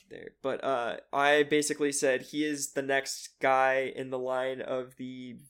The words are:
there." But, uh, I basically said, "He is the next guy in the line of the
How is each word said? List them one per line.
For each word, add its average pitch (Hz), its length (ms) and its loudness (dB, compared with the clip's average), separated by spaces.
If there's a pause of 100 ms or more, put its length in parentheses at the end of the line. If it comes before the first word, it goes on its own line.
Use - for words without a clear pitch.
there." - 320 -16
But, 131 220 -4
uh, 120 380 -2 (100)
I 143 320 6
basically 147 480 0
said, 131 300 2
"He 151 240 -4
is 143 260 -4
the 139 100 -4
next 135 580 -2
guy 131 540 4
in 131 160 -8
the 131 80 -4
line 127 440 -2
of 127 340 -4
the 127 380 -12 (160)